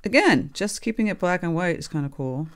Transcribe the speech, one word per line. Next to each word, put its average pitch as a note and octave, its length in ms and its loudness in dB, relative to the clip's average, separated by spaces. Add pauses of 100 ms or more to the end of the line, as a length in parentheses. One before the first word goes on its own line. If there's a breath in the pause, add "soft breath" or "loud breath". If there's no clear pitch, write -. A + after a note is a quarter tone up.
Again, G#3+ 480 4
just - 300 -4
keeping A3 240 -2
it G3 140 -2
black F3+ 240 0
and E3+ 100 0
white E3+ 240 0
is - 100 -12
kinda C#3+ 220 -4
cool. C3+ 460 -6